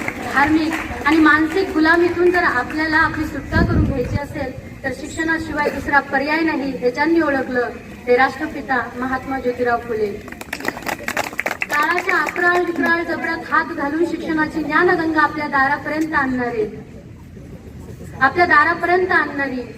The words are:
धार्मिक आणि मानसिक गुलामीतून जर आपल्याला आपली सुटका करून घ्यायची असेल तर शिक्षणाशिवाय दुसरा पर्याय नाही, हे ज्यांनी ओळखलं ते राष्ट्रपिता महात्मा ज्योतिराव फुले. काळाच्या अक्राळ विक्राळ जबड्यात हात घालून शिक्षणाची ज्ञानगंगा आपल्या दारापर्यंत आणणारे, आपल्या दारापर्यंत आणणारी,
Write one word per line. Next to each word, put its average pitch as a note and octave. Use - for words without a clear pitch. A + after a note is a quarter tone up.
धार्मिक D#4
आणि D#4
मानसिक D#4
गुलामीतून F4
जर F4+
आपल्याला D4+
आपली D#4
सुटका C#4+
करून D4+
घ्यायची C4+
असेल C#4
तर C4+
शिक्षणाशिवाय D#4+
दुसरा C#4+
पर्याय C#4+
नाही, C#4+
हे B3
ज्यांनी D#4
ओळखलं B3+
ते B3
राष्ट्रपिता C4+
महात्मा C4
ज्योतिराव B3
फुले. A3
काळाच्या F4
अक्राळ F4
विक्राळ E4+
जबड्यात E4
हात D#4+
घालून D4+
शिक्षणाची D#4+
ज्ञानगंगा D#4+
आपल्या D4+
दारापर्यंत D4
आणणारे, B3
आपल्या C4+
दारापर्यंत E4+
आणणारी, C#4